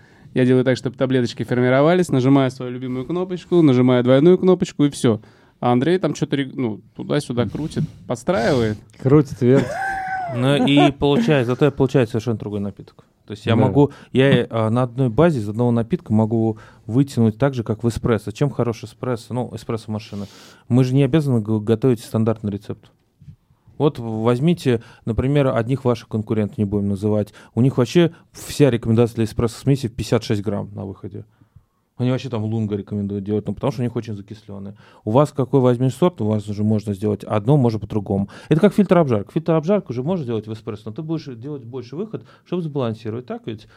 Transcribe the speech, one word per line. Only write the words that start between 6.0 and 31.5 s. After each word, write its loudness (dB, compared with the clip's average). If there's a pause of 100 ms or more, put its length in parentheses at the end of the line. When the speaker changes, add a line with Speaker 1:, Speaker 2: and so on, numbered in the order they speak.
Speaker 1:
что-то -4
рег-, -4
ну, -4 (140)
туда-сюда -4
крутит, -6 (240)
подстраивает. 0 (240)
Speaker 2:
Крутит 2
вверх. 4 (720)
Speaker 3:
Ну 0 (100)
и 4
получается, 0
зато 0
я 4
получаю 2
совершенно -4
другой -6
напиток. -12 (220)
То -14
есть -14
я 2
Speaker 2:
Да. 4
Speaker 3:
могу, 4 (220)
я, 4
э, -2
на 0
одной -2
базе 2
из -6
одного 0
напитка -2
могу 2 (280)
вытянуть 2
так 0
же, -4
как -6
в 0
эспрессо. -2
Чем -2
хорош -4
эспрессо? -8
Ну, -6
эспрессо-машина. -10 (400)
Мы 4
же 0
не 4
обязаны 2
г-, -2
готовить 0
стандартный -2
рецепт. -12 (840)
Вот -2
возьмите, 0 (220)
например, 0
одних -4
ваших -2
конкурентов, -2
не 0
будем -2
называть. -2 (220)
У 0
них 2
вообще 2 (220)
вся 0
рекомендация 2
для 0
эспрессо-смеси -2
в -10
пятьдесят -2
шесть -2
грамм -6
на -10
выходе. -14 (720)